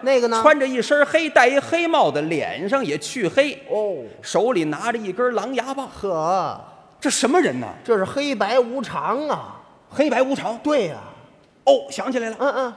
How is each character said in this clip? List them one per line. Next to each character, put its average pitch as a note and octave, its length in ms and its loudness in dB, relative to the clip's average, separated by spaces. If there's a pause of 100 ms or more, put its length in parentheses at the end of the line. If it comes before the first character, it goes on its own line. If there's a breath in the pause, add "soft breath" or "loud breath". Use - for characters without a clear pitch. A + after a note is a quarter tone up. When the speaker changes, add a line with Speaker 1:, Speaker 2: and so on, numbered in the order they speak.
Speaker 1:
那 C4 180 4
个 A#3+ 80 4
呢？ A3+ 140 2
Speaker 2:
穿 D4+ 180 8
着 C4+ 80 0
一 B3+ 140 -2
身 D4 240 4
黑， D#4 240 2
戴 B3 180 6
一 C#4 100 4
黑 E4 300 0
帽 C4+ 240 4
子， D3 120 -2
脸 C#3+ 440 -2
上 C4 160 0
也 D3+ 140 -2
黢 G#3 300 -4
黑。 C4+ 260 0 (160)
Speaker 1:
哦。 G3 340 -4 (180)
Speaker 2:
手 G#3+ 300 0
里 E3+ 140 0
拿 D#3 260 -4
着 A#3 60 -2
一 G#3 160 -8
根 B3 200 -2
狼 A3 220 -4
牙 B3 180 -4
棒。 C4+ 140 -8
Speaker 1:
呵。 E3 720 -2 (400)
Speaker 2:
这 D4 100 -2
什 - 180 0
么 E4 120 4
人 E3 200 2
呢？ A#2 80 -6 (160)
Speaker 1:
这 - 140 2
是 F#3+ 60 0
黑 C#4 320 -4
白 G#3+ 240 0
无 B3 220 0
常 G3 480 -4
啊。 C#3+ 260 -6 (340)
Speaker 2:
黑 D4 200 0
白 A#3+ 120 2
无 C4 140 0
常？ G#3+ 240 -6
Speaker 1:
对 C#4+ 280 0
呀。 C3 100 -10 (640)
Speaker 2:
哦， C#4 260 4
想 - 200 -8
起 B3 100 -2
来 A3+ 100 -4
了。 A3 100 -8
Speaker 1:
嗯， C4 160 0
嗯。 B3 220 -4